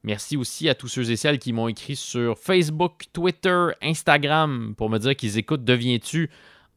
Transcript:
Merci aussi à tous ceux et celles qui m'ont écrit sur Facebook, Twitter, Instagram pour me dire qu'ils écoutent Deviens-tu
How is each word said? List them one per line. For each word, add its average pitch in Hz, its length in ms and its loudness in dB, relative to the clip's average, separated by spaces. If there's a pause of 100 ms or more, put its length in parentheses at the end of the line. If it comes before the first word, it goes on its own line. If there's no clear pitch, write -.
Merci 107 320 -4
aussi 139 320 -2
à 135 60 4
tous 123 140 -6
ceux 117 240 -2
et 117 40 2
celles 147 220 0
qui 123 160 -4
m'ont 113 140 0
écrit 123 280 -8
sur 120 440 -2
Facebook, 175 640 0 (100)
Twitter, 175 540 0 (160)
Instagram 147 920 2
pour 110 140 -2
me 113 80 0
dire 131 180 0
qu'ils 107 220 -2
écoutent 127 260 -2
Deviens-tu 123 680 0 (460)